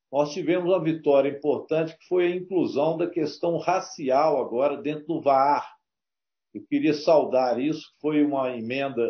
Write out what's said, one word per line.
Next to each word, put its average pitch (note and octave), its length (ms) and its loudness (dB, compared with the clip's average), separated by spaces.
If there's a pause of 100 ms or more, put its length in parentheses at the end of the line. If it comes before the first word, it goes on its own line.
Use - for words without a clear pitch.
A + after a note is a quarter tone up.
(100)
nós D3 220 0
tivemos F3 380 0
uma F#3 120 2
vitória C#3 480 2
importante, D#3 640 -2
que - 100 -20
foi F3+ 200 2
a F3 100 -2
inclusão D#3+ 600 -2
da E3+ 100 -2
questão E3 480 -2
racial D3+ 840 0
agora B2+ 360 -2
dentro D3 300 -8
do D#3+ 160 -4
var. C#3 520 2 (800)
Eu G#2+ 140 -14
queria C#3+ 260 0
saudar B2+ 680 2
isso, D#3 360 -6
que - 60 -20
foi D3+ 220 2
uma C3+ 320 -2
emenda A#2+ 560 -4